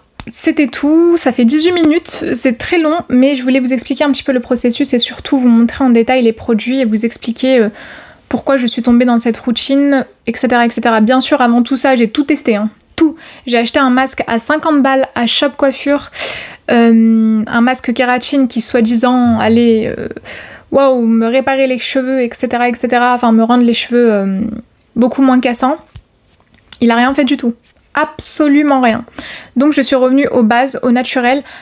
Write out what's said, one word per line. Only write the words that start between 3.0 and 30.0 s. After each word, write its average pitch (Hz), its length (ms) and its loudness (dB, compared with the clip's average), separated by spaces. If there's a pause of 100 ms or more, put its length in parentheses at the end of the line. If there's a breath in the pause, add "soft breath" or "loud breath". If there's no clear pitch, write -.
mais 262 280 2
je 247 80 -6
voulais 262 160 0
vous 254 120 0
expliquer 254 320 -4
un 294 60 2
petit - 140 -2
peu 277 80 0
le 254 80 -2
processus 247 520 0
et 247 60 2
surtout - 400 -2
vous 247 100 2
montrer 233 360 2
en 254 60 2
détail 240 320 2
les 226 100 2
produits 240 480 -4
et 262 40 0
vous 220 220 -2
expliquer, 247 540 -2
euh, 208 80 0 (600 loud breath)
pourquoi 269 280 -2
je 247 100 -2
suis 233 160 -2
tombée 240 220 2
dans 240 160 2
cette 233 180 -2
routine, 277 680 0 (220)
et 226 100 -4
cetera, 240 300 0
et 233 40 -2
cetera. 226 300 0
Bien 254 200 4
sûr, 277 200 0
avant 240 220 2
tout 262 140 -2
ça, 262 180 0
j'ai 233 160 2
tout 285 140 -2
testé, 285 320 -2
hein. 214 140 -4 (260)
Tout. 320 180 0 (320 loud breath)
J'ai 240 120 0
acheté 233 200 -2
un 269 120 2
masque 262 360 -2
à 233 140 -2
cinquante 302 420 0
balles 269 320 0
à 233 120 -2
Shop 277 300 -2
Coiffure. 277 540 -2 (600 loud breath)
Euh, 226 760 4
un 233 140 -2
masque 247 340 -2
kératine 254 540 0
qui, 233 120 -6
soi-disant, 240 800 2
allait, 226 480 2
euh, - 220 -8 (640 loud breath)
waouh, 262 340 2
me 226 200 2
réparer 269 420 0
les 254 100 -2
cheveux, 262 420 -2
et 240 140 -2
cetera, 240 340 -2
et 240 60 -2
cetera. 247 400 0
Enfin, 240 160 0
me 226 140 4
rendre 240 200 2
les 233 80 2
cheveux, 240 400 0
euh, 196 280 -2 (560)
beaucoup 240 260 0
moins 262 160 4
cassants. 254 400 -2 (1000)
Il 233 100 2
a 233 60 2
rien 247 180 0
fait 294 100 2
du 269 120 0
tout. 233 180 -4 (400)
Absolument 294 840 0
rien. 240 240 0 (500 loud breath)
Donc, 294 180 2
je 285 80 0
suis 269 160 2
revenue 254 300 2